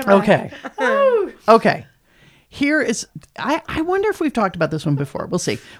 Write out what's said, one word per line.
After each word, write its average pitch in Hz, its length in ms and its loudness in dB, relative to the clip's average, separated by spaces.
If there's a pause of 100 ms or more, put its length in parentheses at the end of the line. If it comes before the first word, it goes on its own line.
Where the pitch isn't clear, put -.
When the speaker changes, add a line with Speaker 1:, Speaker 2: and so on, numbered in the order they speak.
Speaker 1:
I'm 196 140 6
Speaker 2:
Okay. 185 300 0 (120)
Speaker 1:
back. - 160 -12
Woo. 523 540 2 (140)
Speaker 2:
Okay. 220 380 4 (640)
Here 285 320 0
is, - 260 -4 (300)
I, 294 300 -2
I - 140 -4
wonder 381 280 -2
if - 120 -4
we've 302 120 -2
talked 196 220 -2
about 156 160 -2
this 156 140 -6
one 147 100 2
before. - 320 -4
We'll 175 120 -2
see. - 200 -4 (200)